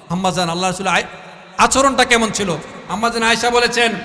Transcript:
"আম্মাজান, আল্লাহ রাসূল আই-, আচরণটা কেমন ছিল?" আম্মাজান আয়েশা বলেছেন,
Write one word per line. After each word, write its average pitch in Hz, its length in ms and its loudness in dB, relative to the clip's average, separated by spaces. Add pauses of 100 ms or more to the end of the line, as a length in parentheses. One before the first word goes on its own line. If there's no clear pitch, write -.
"আম্মাজান, 180 420 -2
আল্লাহ 185 200 -2
রাসূল 190 160 -4
আই-, 180 180 2 (540)
আচরণটা 254 460 4
কেমন 226 260 2
ছিল?" 180 260 -4 (320)
আম্মাজান 226 340 -2
আয়েশা 233 280 2
বলেছেন, 233 420 2 (120)